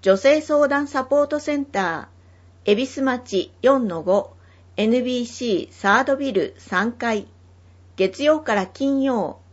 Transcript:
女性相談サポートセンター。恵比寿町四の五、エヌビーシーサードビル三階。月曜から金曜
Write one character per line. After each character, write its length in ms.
女 160
性 240
相 260
談 200
サ 160
ポ 200
ー 40
ト 120
セ 180
ン 80
タ 440
ー。 60
恵 40
比 100
寿 160
町 500
四 240
の 160
五、 320
エ 80
ヌ 160
ビ 220
ー 20
シ 460
ー 20
サ 220
ー 80
ド 120
ビ 160
ル 280
三 320
階。 360
月 280
曜 180
か 120
ら 140
金 340
曜 380